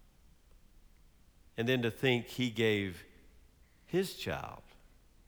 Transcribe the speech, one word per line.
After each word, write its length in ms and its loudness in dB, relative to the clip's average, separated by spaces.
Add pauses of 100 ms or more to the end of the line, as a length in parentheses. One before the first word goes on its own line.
(1600)
And 100 0
then 140 2
to 80 2
think 380 2
He 220 -2
gave 540 0 (800)
His 300 -2
child 480 -8 (640)